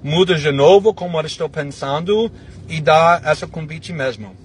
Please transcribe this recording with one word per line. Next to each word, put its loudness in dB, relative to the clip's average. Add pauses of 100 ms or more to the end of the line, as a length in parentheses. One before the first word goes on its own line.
mude 0
de 0
novo 6
como -6
eu -4
estou -8
pensando -4 (380)
e -8
dá 4
esse -2
convite -14
mesmo. -8 (120)